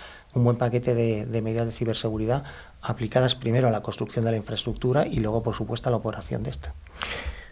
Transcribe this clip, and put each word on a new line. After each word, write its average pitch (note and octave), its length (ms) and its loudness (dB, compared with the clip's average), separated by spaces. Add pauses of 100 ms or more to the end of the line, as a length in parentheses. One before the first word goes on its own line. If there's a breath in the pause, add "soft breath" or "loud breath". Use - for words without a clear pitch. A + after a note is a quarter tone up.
(320 loud breath)
un A#2+ 120 4
buen A#2+ 120 6
paquete B2 380 2
de, A2+ 320 2
de A2+ 160 0
medidas A2+ 240 0
de A2+ 60 -4
ciberseguridad A2+ 720 0 (360 loud breath)
aplicadas A#2+ 540 2
primero B2+ 340 4
a - 20 4
la G#2+ 120 2
construcción A2 420 -2
de A2+ 60 2
la A2+ 80 2
infraestructura B2 680 0
y D#3+ 140 0
luego, A2 220 2
por A2+ 120 0
supuesto, A#2 360 -2
a - 0 -
la A#2 80 4
operación G#2+ 440 -4
de A2+ 60 -4
esta. - 240 -8 (800 loud breath)